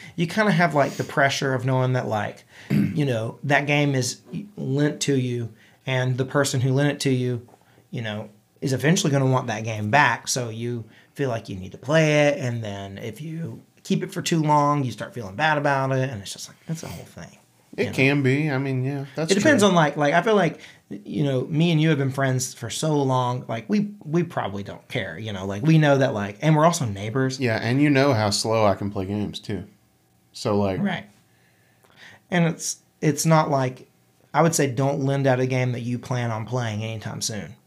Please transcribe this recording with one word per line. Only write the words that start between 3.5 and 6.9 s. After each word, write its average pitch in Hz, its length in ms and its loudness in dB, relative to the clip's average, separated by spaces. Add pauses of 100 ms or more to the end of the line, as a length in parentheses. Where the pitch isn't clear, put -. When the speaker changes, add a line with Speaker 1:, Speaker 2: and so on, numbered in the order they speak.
Speaker 1:
game 147 280 2
is 127 260 -2 (340)
lent 143 460 -2
to 139 140 0
you, 120 380 -4 (320)
and 127 320 0
the 127 80 0
person 139 360 0
who 131 120 2
lent 143 180 2